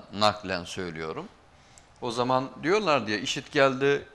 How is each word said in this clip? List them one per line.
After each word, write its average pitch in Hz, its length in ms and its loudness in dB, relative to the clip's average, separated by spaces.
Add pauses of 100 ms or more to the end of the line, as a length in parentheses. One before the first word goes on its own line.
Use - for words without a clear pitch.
(140)
naklen 95 500 0
söylüyorum. 85 600 -8 (760)
O 120 100 -6
zaman 127 380 0 (140)
diyorlar 156 440 2
diye, 107 140 0
"işit - 300 -6
geldi, 139 640 4